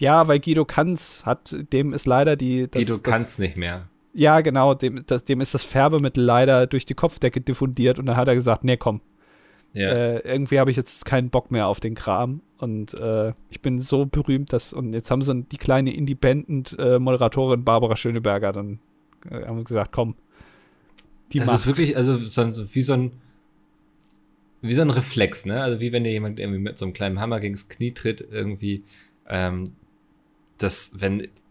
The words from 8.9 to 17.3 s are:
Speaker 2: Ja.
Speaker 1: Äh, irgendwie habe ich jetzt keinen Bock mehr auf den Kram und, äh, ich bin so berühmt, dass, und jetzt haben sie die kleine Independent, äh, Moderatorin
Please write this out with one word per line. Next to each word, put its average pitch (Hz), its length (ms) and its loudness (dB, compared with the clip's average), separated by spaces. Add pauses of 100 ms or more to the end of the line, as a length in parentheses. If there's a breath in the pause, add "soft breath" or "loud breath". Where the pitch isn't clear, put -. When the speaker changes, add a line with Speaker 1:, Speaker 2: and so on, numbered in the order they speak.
Speaker 2:
Ja. 98 200 -2
Speaker 1:
Äh, 120 260 2 (100)
irgendwie 139 320 2
habe 131 120 4
ich 117 60 0
jetzt - 280 -6
keinen 127 240 0
Bock - 220 0
mehr 110 160 0
auf 98 120 -2
den 113 140 -6
Kram 123 480 -2 (160)
und, 107 380 -6
äh, 113 380 -2 (180)
ich - 100 -18
bin 127 200 -2
so 135 260 0
berühmt, 143 440 0
dass, - 220 -4
und 120 200 -6
jetzt 113 180 -4
haben 131 100 2
sie 127 220 -2
die 143 140 -14
kleine 131 360 2
Independent, 139 840 0
äh, 127 180 4
Moderatorin 127 680 2